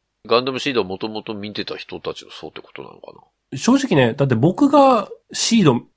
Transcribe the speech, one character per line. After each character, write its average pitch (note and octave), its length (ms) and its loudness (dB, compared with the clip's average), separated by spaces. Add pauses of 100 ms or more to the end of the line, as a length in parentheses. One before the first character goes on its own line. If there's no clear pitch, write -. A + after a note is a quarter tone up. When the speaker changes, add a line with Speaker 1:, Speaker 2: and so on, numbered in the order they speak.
(240)
Speaker 1:
ガ A2+ 160 2
ン B2+ 40 -2
ダ C3+ 80 -4
ム B2+ 80 -8
シ C#3+ 100 -4
ー C3 40 -2
ド A#2 80 2
を - 20 -10
も F#2+ 140 -10
と A2 100 -8
も G#2+ 160 -10
と A2+ 100 -10
見 G#2 180 -12
て G2 120 -8
た - 120 -12
人 - 220 -14
た D#2 160 -10
ち - 100 -20
の - 60 -20
層 - 180 -16
っ - 40 -20
て - 80 -18
こ - 120 -20
と - 100 -16
な - 80 -18
の - 100 -20
か G1+ 120 -20 (400)
な？ C3+ 60 -8
Speaker 2:
正 A#3 160 2
直 C4+ 220 0
ね、 B2 180 4
だ C#3+ 120 0
っ - 20 0
て B2 80 0
僕 E3 320 2
が C4+ 400 4 (240)
シ - 300 0
ー - 20 4
ド A#2+ 180 2 (140)